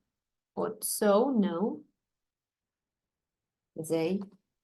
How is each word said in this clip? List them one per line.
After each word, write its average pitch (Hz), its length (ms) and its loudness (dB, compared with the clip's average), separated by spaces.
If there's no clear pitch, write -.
От, - 280 -6
so, 226 540 2
no. 190 400 0
They 165 480 -2